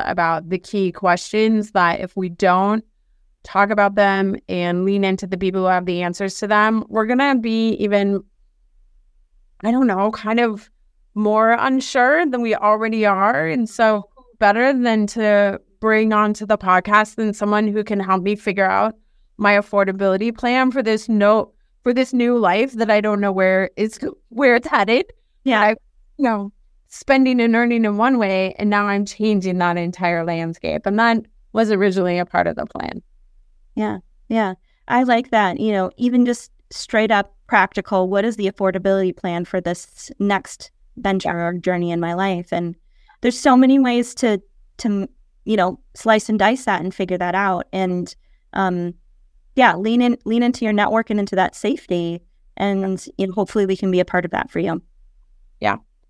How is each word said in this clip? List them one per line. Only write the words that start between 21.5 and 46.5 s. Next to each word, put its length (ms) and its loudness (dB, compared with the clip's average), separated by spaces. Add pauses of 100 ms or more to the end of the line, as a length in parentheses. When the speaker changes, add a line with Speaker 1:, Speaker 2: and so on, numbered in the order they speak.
Speaker 1:
for 100 2
this 200 0
new 260 2
life 340 2
that 160 -2
I 100 4
don't 220 0
know 100 0
where 440 2
is, 240 -4 (300)
where 260 2
it's 120 -2
headed. 380 2 (380)
Speaker 2:
Yeah. 180 2
Speaker 1:
I, 80 4 (480)
you 60 -4
know, 280 -2 (360)
spending 520 2
and 160 2
earning 300 2
in 120 0
one 200 2
way, 400 0
and 140 -2
now 160 0
I'm 180 -2
changing 540 -2
that 180 0
entire 480 -4
landscape. 600 -6
And 120 -2
that 280 0 (260)
was 200 0
originally 460 0
a 80 -2
part 220 -2
of 80 -4
the 100 -6
plan. 380 -12 (720)
Speaker 2:
Yeah. 240 -4 (300)
Yeah. 260 0 (320)
I 160 2
like 260 0
that. 300 0
You 140 0
know, 240 -2
even 280 2
just 260 -4 (200)
straight 400 -2
up 240 0 (100)
practical, 640 0
what 160 0
is 100 -2
the 140 -2
affordability 640 -2
plan 300 -6
for 160 -4
this 560 -10
next 540 -4 (260)
venture 500 -2
or 60 -4
journey 360 -2
in 100 -4
my 140 -4
life? 400 -4
And 220 -4 (460)
there's 180 -2
so 180 6
many 220 6
ways 340 0
to, 260 0 (380)
to, 320 -4 (360)
you 120 0
know, 220 0 (160)
slice 340 0
and 80 0
dice 280 0